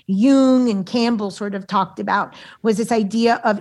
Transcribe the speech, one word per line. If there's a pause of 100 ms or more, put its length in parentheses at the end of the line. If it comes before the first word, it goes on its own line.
Jung
and
Campbell
sort
of
talked
about, (280)
was
this
idea
of